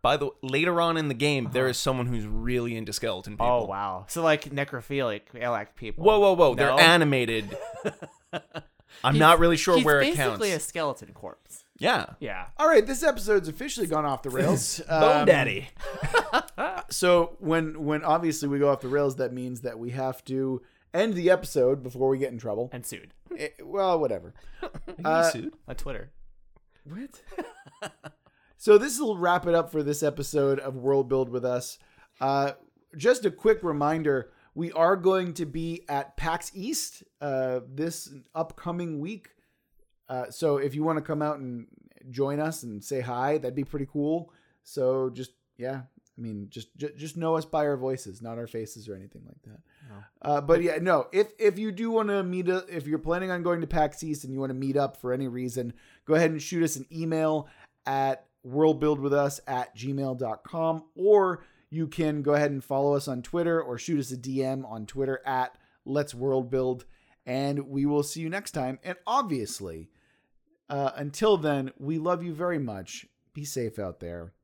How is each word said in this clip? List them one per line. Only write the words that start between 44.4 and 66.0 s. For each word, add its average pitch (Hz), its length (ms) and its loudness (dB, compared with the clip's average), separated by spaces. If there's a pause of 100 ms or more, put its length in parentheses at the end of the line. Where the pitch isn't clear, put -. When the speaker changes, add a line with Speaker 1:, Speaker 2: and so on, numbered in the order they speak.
Speaker 3:
So 131 460 0
just, 123 220 -12 (260)
yeah, 131 240 -8 (340)
I - 40 -18
mean, 107 280 -10
just, - 300 -16
ju-, 147 180 -8
just 151 220 -12
know 160 180 2
us 156 80 -2
by 151 220 -2
our 143 100 0
voices, 127 460 -6
not 117 160 -10
our 117 80 -8
faces 110 420 -12
or 98 80 -12
anything 95 300 -20
like - 160 -20
that. 107 180 -20 (300)
Speaker 2:
No. 101 60 -20 (260)
Speaker 3:
Uh, 147 180 2
but 160 220 4
yeah, 160 180 0
no, 170 320 2
if, 202 160 2 (100)
if 208 200 4
you 220 140 -4
do 226 180 -4
wanna 208 340 0
meet, 180 240 -2
uh, 185 220 0
if 151 160 -6
you're 151 120 -2
planning 185 320 -2
on 175 120 -4
going 175 180 0
to 156 60 -4
pax 151 360 0
East 151 220 -6
and 131 80 -10
you 135 80 -6
wanna 135 140 -4
meet 135 240 -2
up 139 180 0
for 123 160 -4
any 131 160 -2
reason, 123 460 -6 (320)
go 156 80 4
ahead 165 160 6
and 156 120 -4
shoot 165 220 0
us 156 120 -2
an 139 140 -10
email 160 580 -2 (360)
at 135 380 -2 (240)
worldbuildwithus 143 1040 2
at 127 280 -4
gmail 135 440 -4
dot 110 240 -6
com, 160 400 -2 (100)
or 190 480 4 (260)
you 156 200 -4
can 151 340 -2
go 143 120 2
ahead 147 180 2
and 135 100 -6
follow 139 320 0
us 143 140 -2
on 127 120 -6
Twitter 170 400 -2
or 127 160 -8
shoot 151 220 -4
us 127 140 -6
a 127 40 -8
D 131 280 -4
M 135 220 -4
on 110 200 -10
Twitter 135 400 -4
at 127 320 -2 (260)
Let's 143 300 -2